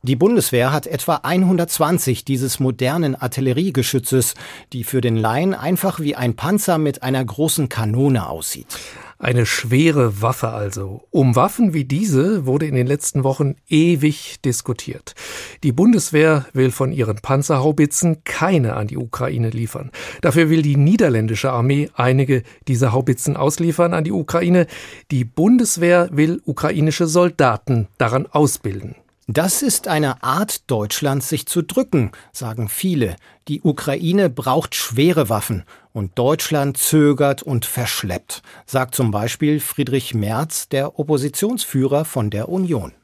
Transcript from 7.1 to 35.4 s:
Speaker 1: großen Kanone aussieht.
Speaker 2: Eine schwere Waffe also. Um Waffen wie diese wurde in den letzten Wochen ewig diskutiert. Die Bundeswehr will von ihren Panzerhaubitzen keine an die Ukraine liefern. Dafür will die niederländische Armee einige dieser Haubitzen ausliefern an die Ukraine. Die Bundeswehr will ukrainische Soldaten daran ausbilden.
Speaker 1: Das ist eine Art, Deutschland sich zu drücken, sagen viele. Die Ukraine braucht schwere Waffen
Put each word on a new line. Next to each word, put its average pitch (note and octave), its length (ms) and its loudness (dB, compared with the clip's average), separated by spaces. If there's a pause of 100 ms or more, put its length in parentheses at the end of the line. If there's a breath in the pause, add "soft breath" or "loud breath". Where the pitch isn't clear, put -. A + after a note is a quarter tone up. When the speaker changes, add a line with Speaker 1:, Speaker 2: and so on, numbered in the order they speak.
Speaker 1:
großen C#3 460 -2
Kanone A2+ 580 0
aussieht. C#2 380 -10 (540 loud breath)
Speaker 2:
Eine A#2+ 260 0
schwere B2 760 2
Waffe A#2 260 -2
also. G2+ 640 -8
Um C3 240 4
Waffen F#3 400 2
wie C#3+ 100 -2
diese D3+ 640 0
wurde D3 180 0
in D3 80 -4
den B2 140 2
letzten C#3 360 -2
Wochen C3+ 340 0 (120)
ewig D#3 760 2
diskutiert. - 720 -6 (480 loud breath)
Die C#3+ 100 2
Bundeswehr D#3 800 4
will C3 180 2
von C3 200 -2
ihren A2 260 -2
Panzerhaubitzen D3 1040 0
keine D#3+ 500 0
an G#2+ 140 -4
die B2 100 -8
Ukraine B2 540 -4
liefern. A#2 400 -8 (300 loud breath)
Dafür D#3+ 280 4
will D#3+ 140 4
die C#3+ 140 2
niederländische C3+ 720 2
Armee C#3 420 0
einige C3 480 2 (260 loud breath)
dieser B2+ 240 2
Haubitzen C3 460 0
ausliefern E3 560 2
an D#3+ 100 0
die E3+ 80 -2
Ukraine. F3 540 2 (460 loud breath)
Die B2 140 0
Bundeswehr F3 840 4
will D#3 340 0
ukrainische D#3 600 0
Soldaten C#3 840 2 (120)
daran B2 260 0
ausbilden. A2+ 680 0 (320)
Speaker 1:
Das E3 340 0
ist - 260 -2
eine D3+ 360 0
Art, F3 460 -2
Deutschland C3 540 -2
sich - 220 -4
zu - 160 -2
drücken, D#3 500 0 (220 loud breath)
sagen A2+ 340 -8
viele. B2+ 480 -2 (320 soft breath)
Die D3 140 -6
Ukraine E3 680 0
braucht C3+ 460 -2
schwere C#3+ 540 2
Waffen G#2 340 -2 (300 soft breath)